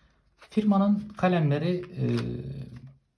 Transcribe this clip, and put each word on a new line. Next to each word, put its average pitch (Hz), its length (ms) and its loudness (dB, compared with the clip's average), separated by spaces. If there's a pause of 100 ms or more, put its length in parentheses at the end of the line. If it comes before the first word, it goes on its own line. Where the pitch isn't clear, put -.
(380)
Firmanın 202 640 2 (180)
kalemleri, 170 680 2 (120)
e, 131 80 -2 (1120)